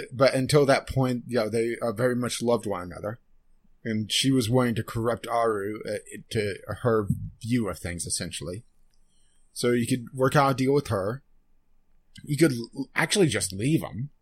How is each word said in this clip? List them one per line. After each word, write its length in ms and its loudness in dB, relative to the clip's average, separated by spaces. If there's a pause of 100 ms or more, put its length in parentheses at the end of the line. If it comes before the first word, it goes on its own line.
(120)
but 220 4
until 320 4
that 220 4
point, 400 0
you 100 -2
know, 120 0
they, 320 0
uh, 100 -2
very 240 0
much 260 -4
loved 240 2
one 180 -4
another. 360 -8 (640)
And 280 -2
she 200 2
was 180 2
wanting 260 4
to 80 -2
corrupt 440 -4
Aru, 600 0
uh, 100 -4 (340)
to 240 -2 (260)
her 260 2 (340)
view 280 0
of 100 -6
things, 260 -6
essentially. 580 -8 (920)
So 180 0
you 160 2
could 260 -2
work 220 2
out 160 6
a 40 2
deal 180 2
with 160 2
her. 340 -2 (1000)
You 140 -4
could 160 6
l-, 420 -8
actually 320 2
just 260 -2
leave 280 0
him 280 -8 (120)